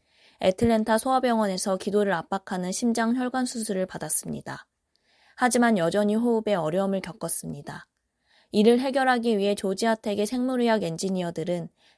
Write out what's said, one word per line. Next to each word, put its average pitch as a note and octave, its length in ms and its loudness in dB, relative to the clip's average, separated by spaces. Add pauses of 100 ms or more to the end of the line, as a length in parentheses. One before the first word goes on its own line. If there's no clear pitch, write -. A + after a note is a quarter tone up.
(420)
애틀랜타 A3 560 2
소아병원에서 A3 800 0
기도를 G3+ 340 0
압박하는 F3+ 640 -4
심장 A#3 420 0
혈관 B3+ 300 -2
수술을 G#3+ 400 -4
받았습니다. D3+ 840 -8 (720)
하지만 A#3+ 400 4
여전히 G3+ 380 2
호흡에 A3+ 400 0
어려움을 F#3+ 440 0
겪었습니다. D#3+ 880 -10 (640)
이를 A#3 300 6
해결하기 B3+ 560 2
위해 G3+ 180 0
조지아텍의 G#3 680 -2
생물의학 B3 580 0
엔지니어들은 E3+ 840 -4 (280)